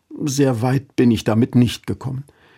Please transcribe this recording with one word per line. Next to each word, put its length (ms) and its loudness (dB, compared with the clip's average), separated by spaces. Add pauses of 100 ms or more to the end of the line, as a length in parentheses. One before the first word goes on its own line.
(240)
Sehr 380 0
weit 320 -2
bin 160 4
ich 140 0
damit 320 2
nicht 320 0
gekommen. 340 -8 (360)